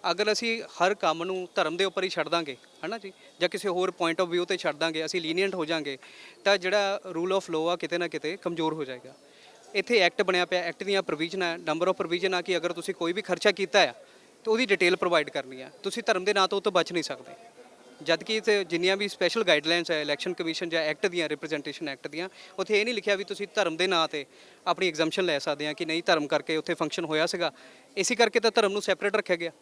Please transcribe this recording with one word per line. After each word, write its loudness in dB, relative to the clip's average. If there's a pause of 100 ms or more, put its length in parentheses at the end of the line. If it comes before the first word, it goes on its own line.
(120)
ਅਗਰ 2
ਅਸੀਂ -2
ਹਰ 0
ਕੰਮ 0
ਨੂੰ -6
ਧਰਮ 0
ਦੇ 2
ਉੱਪਰ -2
ਹੀ -2
ਛੱਡ -2
ਦਾਂਗੇ, -2 (260)
ਹੈ -6
ਨਾ -6
ਜੀ, -14 (280)
ਜਾਂ 2
ਕਿਸੇ -4
ਹੋਰ 0
point 0
of -6
view 0
ਤੇ -2
ਛੱਡ -2
ਦਾਂਗੇ, -2
ਅਸੀਂ -4
lenient 0
ਹੋ -2
ਜਾਾਂਗੇ, -4 (460)
ਤਾਂ 4
ਜਿਹੜਾ 0
rule -4
of 0
law 0
ਆ, 0
ਕਿਤੇ -4
ਨਾ -2
ਕਿਤੇ -6
ਕਮਜ਼ੋਰ -2
ਹੋ -6
ਜਾਏਗਾ। -12 (640)
ਇੱਥੇ 4
ਐਕਟ 4
ਬਣਿਆ 4
ਪਿਆ, 0
ਐਕਟ -6
ਦੀਆਂ 0
ਪ੍ਰੋਵੀਜ਼ਨ -4
ਆ, -2
number 0
of 2 (100)
provision 0
ਆ 0
ਕਿ -2
ਅਗਰ -2
ਤੁਸੀਂ -6
ਕੋਈ -2
ਵੀ -4
ਖਰਚਾ 2
ਕੀਤਾ 2
ਆ 6 (500)
ਤਾਂ 2
ਉਹਦੀ 2
ਡਿਟੇਲ 4
ਪ੍ਰੋਵਾਈਡ 2
ਕਰਨੀ -8
ਆ। -14 (140)
ਤੁਸੀਂ -4
ਧਰਮ 2
ਦੇ 2
ਨਾਂ 4
ਤੋਂ -2
ਉਹ -2
ਤੋਂ 0
ਬਚ 2
ਨਹੀਂ -2
ਸਕਦੇ। -10 (720)
ਜਦ 0
ਕਿ -2
ਇੱਥੇ 2
ਜਿੰਨੀਆਂ 2
ਵੀ -2
ਸਪੈਸ਼ਲ 0
ਗਾਈਡਲਾਈਨਸ 4
ਹੈ 2
ਇਲੈਕਸ਼ਨ -2
ਕਮਿਸ਼ਨ -4
ਜਾਂ 0
ਐਕਟ -2
ਦੀਆਂ, 0
ਰਿਪ੍ਰੈਜ਼ੈਂਟੇਸ਼ਨ -6
ਐਕਟ -10
ਦੀਆਂ, -8 (300)
ਉੱਥੇ 2
ਇਹ 2
ਨਹੀਂ -2
ਲਿਖਿਆ 0
ਵੀ -6
ਤੁਸੀਂ -8
ਧਰਮ 0
ਦੇ 2
ਨਾਂ 2
'ਤੇ -6 (420)
ਆਪਣੀ 2
ਐਗਜ਼ੈਂਪਸ਼ਨ 0
ਲੈ 0
ਸਕਦੇ -4
ਆ -4
ਕਿ -6
ਨਹੀਂ, -4
ਧਰਮ 2
ਕਰਕੇ 0
ਉੱਥੇ -2
ਫੰਕਸ਼ਨ -4
ਹੋਇਆ 2
ਸੀਗਾ, -2 (460)
ਇਸੇ 0
ਕਰਕੇ 4
ਤਾਂ 4
ਧਰਮ 4
ਨੂੰ -2
ਸੈਪਰੇਟ 0
ਰੱਖਿਆ 2
ਗਿਆ। -6 (100)